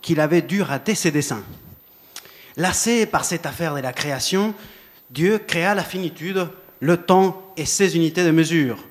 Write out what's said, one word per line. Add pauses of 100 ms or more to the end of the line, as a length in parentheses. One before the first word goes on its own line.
qu'il
avait
dû
rater
ses
dessins. (1120)
Lassé
par
cette
affaire
de
la
création, (560)
Dieu
créa
la
finitude, (320)
le
temps (140)
et
ses
unités
de
mesure. (120)